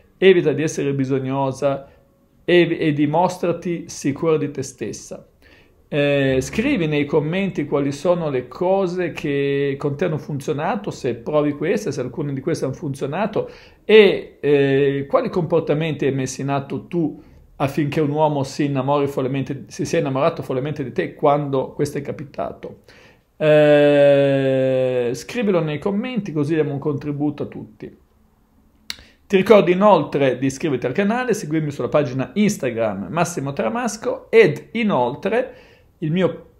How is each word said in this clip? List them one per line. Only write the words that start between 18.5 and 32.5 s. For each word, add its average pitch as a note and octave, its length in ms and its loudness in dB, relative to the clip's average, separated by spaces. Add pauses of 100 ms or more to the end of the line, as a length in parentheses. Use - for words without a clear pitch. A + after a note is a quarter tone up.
innamori C#3 400 0
follemente, C3+ 600 -4
si - 180 -8
sia E3 140 0
innamorato D3 420 0
follemente C#3 420 -4
di A#2+ 80 -10
te D3+ 220 -4
quando C#3+ 600 0
questo C#3+ 260 -4
è - 20 -8
capitato. - 800 -10 (580)
Eh, C#3 1800 4
scrivilo G3+ 480 -2
nei D3+ 160 -4
commenti, G#3 540 -4
così D3+ 240 -2
diamo C#3+ 180 0
un C#3 60 -4
contributo D3 640 -4
a - 20 -8
tutti. - 520 -16 (1300)
Ti G3 100 2
ricordo D#3+ 320 6
inoltre D#3+ 680 4
di C3+ 80 0
iscriverti C3 400 -2
al C3+ 60 -4
canale, A3+ 420 0
seguirmi D#3 340 -4
sulla C3+ 180 -6
pagina C3 460 0
Instagram A2+ 800 0